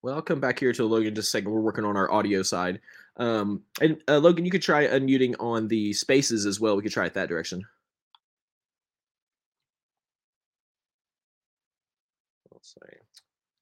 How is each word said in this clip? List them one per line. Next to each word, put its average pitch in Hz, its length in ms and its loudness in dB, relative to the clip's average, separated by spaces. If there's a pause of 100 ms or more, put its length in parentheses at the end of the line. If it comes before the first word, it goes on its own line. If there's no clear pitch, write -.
Well, 131 120 -6
I'll 160 80 -6
come 156 160 -2
back 131 200 -2
here 123 140 2
to 123 100 0
Logan 110 300 0
just 107 140 -4
a - 40 -4
second. 107 200 -4
We're 110 100 0
working 107 240 -2
on 104 100 -2
our 95 160 0
audio 101 300 2
side. 90 400 -4 (360)
Um, 107 440 -2 (180)
and, 156 280 2
uh, 147 100 4
Logan, 170 280 4
you 180 60 0
could 180 120 0
try 147 240 2
unmuting 131 520 2
on 113 280 -2
the 104 260 -2
spaces 120 540 2
as 98 120 -4
well. 107 160 2
We 101 60 0
could 104 100 -4
try 98 140 -2
it 85 80 -6
that 95 160 -4
direction. 90 340 -6 (4000)
Let's - 220 -20
see. - 240 -20 (640)